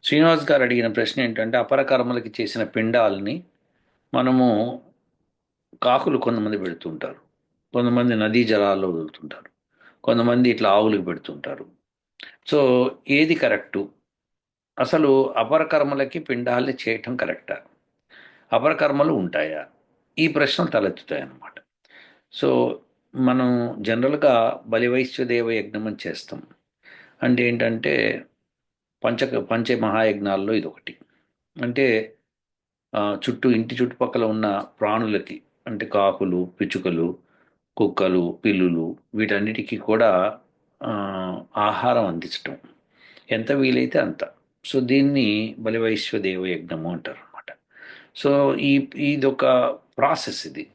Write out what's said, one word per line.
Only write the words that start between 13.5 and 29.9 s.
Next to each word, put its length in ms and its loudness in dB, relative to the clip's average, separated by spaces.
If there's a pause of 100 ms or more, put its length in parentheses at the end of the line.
అసలు 580 4
అపర 260 2
కర్మలకి 560 -2
పిండాలని 560 -2 (140)
చేయటం 280 -4
కరెక్టా? 460 -6 (880)
అపర 200 2
కర్మలు 400 2
ఉంటాయా? 540 -4 (520)
ఈ 100 2
ప్రశ్నలు 420 0
తలెత్తుతాయన్నమాట. 840 -4 (920)
So, 320 2 (380)
మనం 640 0
జనరల్గా 880 2
బలివైశ్య 580 0
దేవ 260 0
యజ్ఞం 360 -4
అని 100 -6 (100)
చేస్తాం. 360 -12 (800)
అంటే 260 2
ఏంటంటే, 760 -2 (800)
పంచక-, 320 -2
పంచ 440 -2
మహాయజ్ఞాల్లో 720 0